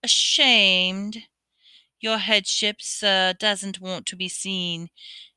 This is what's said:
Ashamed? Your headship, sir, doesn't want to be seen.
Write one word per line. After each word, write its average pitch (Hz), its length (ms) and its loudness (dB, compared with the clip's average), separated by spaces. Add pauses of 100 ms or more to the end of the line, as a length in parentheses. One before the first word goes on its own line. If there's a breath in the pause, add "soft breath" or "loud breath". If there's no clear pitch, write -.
Ashamed? 202 1160 4 (800 soft breath)
Your 220 180 -2
headship, 208 600 0
sir, 190 580 0
doesn't 196 420 -2
want 185 260 -8
to - 100 -8
be 185 120 -6
seen. 175 600 -6 (480 loud breath)